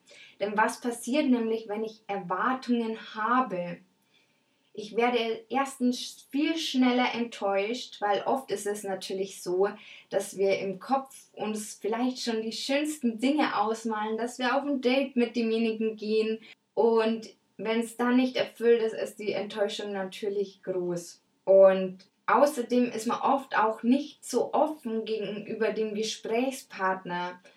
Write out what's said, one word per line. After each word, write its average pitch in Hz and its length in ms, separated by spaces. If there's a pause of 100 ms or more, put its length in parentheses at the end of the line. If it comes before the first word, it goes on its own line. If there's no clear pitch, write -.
(400)
Denn 208 160
was 220 240
passiert 247 460
nämlich, 226 420
wenn 214 160
ich - 240
Erwartungen 220 920 (160)
habe? 208 640 (1000)
Ich 214 160
werde 226 540
erstens 247 840
viel 330 280
schneller 254 560
enttäuscht, 220 880
weil 202 240
oft - 240
ist 202 160
es 208 160
natürlich 196 600
so, 185 280 (400)
dass 202 260
wir 196 220
im 190 200
Kopf 262 360 (180)
uns 214 480
vielleicht 240 380
schon 220 240
die 220 100
schönsten 277 640
Dinge 269 400
ausmalen, 220 600
dass 247 200
wir 254 160
auf 277 100
ein 285 180
Date 262 340
mit 240 180
demjenigen 220 600
gehen 220 440 (340)
und 226 560 (260)
wenn's 226 400
dann 240 200
nicht 254 200
erfüllt 233 460
ist, 220 100
ist - 260
die 208 140
Enttäuschung 208 600
natürlich 196 720
groß. 180 600 (220)
Und 190 540 (280)
außerdem 247 640
ist 220 140
man 226 140
oft 262 380
auch 220 240
nicht 277 440
so - 260
offen 226 540
gegenüber 214 640
dem 214 220
Gesprächspartner. 190 1500 (160)